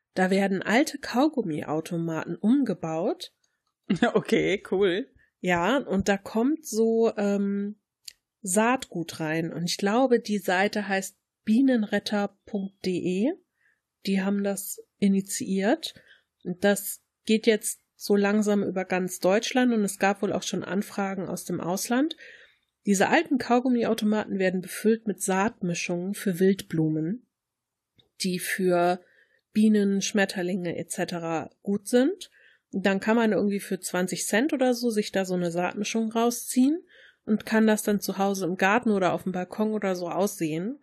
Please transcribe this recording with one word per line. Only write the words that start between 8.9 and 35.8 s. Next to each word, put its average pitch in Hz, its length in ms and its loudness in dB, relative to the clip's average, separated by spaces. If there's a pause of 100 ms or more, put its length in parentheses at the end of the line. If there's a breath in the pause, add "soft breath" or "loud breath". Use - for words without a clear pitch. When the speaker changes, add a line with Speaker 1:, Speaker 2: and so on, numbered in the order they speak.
Speaker 1:
rein. 160 320 -2
Und 170 120 -6
ich 170 120 -4
glaube, 240 420 2
die 208 200 -2
Seite 196 500 0
heißt 190 280 -4 (280)
bienenretter 214 1000 0
punkt 196 400 -8
de. 185 480 0 (760)
Die 196 140 2
haben 202 220 0
das 196 380 -6 (180)
initiiert. 196 960 0 (480 soft breath)
Und 180 220 -4
das - 360 0 (240)
geht 220 220 2
jetzt - 340 0 (140)
so - 220 0
langsam 208 480 2
über 185 200 -4
ganz 185 360 -4
Deutschland 240 520 2
und 214 120 2
es - 160 -4
gab 202 220 2
wohl 196 100 -2
auch 190 100 -4
schon - 220 -6
Anfragen 196 640 -4
aus 175 160 -8
dem 170 160 -6
Ausland. 240 560 -2 (680 loud breath)
Diese 196 240 2
alten 302 300 2
Kaugummiautomaten 226 1000 0
werden 185 200 0
befüllt 220 460 0
mit 196 160 -4
Saatmischungen 185 920 -2
für 180 260 -4
Wildblumen, 165 880 0 (920)
die 180 180 -2
für 180 600 2 (520 soft breath)
Bienen, 208 500 4
Schmetterlinge 185 720 -2
et - 140 -8
cetera 170 600 -4 (120)
gut 202 260 -4
sind. 269 420 2 (400 soft breath)
Und 190 140 -4
dann 196 160 2
kann 220 160 2
man 220 160 4
irgendwie 202 280 0
für 190 200 -6
zwanzig 180 460 -4
Cent 247 260 2
oder 254 220 2
so 240 160 -2
sich 208 200 -2
da 190 140 0
so 185 100 -4
eine 175 160 0
Saatmischung 208 600 -2